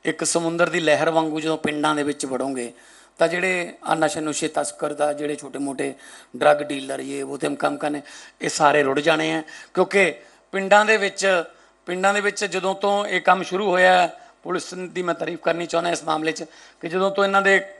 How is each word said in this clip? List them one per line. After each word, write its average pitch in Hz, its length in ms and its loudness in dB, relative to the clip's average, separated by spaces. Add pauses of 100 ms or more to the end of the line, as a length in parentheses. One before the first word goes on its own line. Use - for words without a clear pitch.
ਇੱਕ 160 180 -4
ਸਮੁੰਦਰ 165 460 0
ਦੀ 170 100 -2
ਲਹਿਰ 151 300 2
ਵਾਂਗੂ 160 300 0
ਜਦੋਂ 156 180 -2
ਪਿੰਡਾਂ 151 380 -2
ਦੇ 147 80 -2
ਵਿੱਚ 143 220 -4
ਵੜੋਗੇ, 131 480 -6 (440)
ਤਾਂ 165 100 4
ਜਿਹੜੇ 175 560 -2
ਆਹ 160 120 0
ਨਸ਼ੇ 160 260 0
ਨੁਸ਼ੇ 156 260 -4
ਤਸਕਰ 147 460 -4
ਦਾ, 147 200 0
ਜਿਹੜੇ 147 220 -4
ਛੋਟੇ 135 240 -12
ਮੋਟੇ 139 340 -6 (440)
ਡਰੱਗ 147 200 6
ਡੀਲਰ, 135 420 -6
ਯੇ 139 240 -8
ਵੋ 139 140 -8
ਤੇ 143 180 -4
ਕੰਮ 143 220 -2
ਕਰਨੇ, 147 240 -4 (400)
ਇਹ 160 80 -2
ਸਾਰੇ 147 340 4
ਰੁੜ 135 160 0
ਜਾਣੇ 160 340 2
ਆ। 160 100 -2 (300)
ਕਿਉਂਕਿ 180 480 2 (300)
ਪਿੰਡਾਂ 196 340 4
ਦੇ 220 120 4
ਵਿੱਚ, 190 460 0 (420)
ਪਿੰਡਾਂ 185 280 0
ਦੇ 208 80 0
ਵਿੱਚ 202 240 -2
ਜਦੋਂ 185 300 -2
ਤੋਂ 202 300 0
ਇਹ 185 160 -2
ਕੰਮ 185 220 4
ਸ਼ੁਰੂ 190 260 -2
ਹੋਇਆ, 180 400 6 (340)
ਪੁਲਿਸ 180 300 -6
ਦੀ 180 280 -8
ਮੈਂ 170 120 -2
ਤਾਰੀਫ 165 260 -6
ਕਰਨੀ 170 260 -2
ਚਾਹੁੰਦਾ 170 260 -2
ਇਸ 151 120 -4
ਮਾਮਲੇ 156 280 -2
'ਚ, 156 120 -10 (380)
ਕਿ 170 80 -8
ਜਦੋਂ 185 220 0
ਤੋਂ 196 120 0
ਇਹਨਾਂ 196 180 2
ਦੇ 196 380 2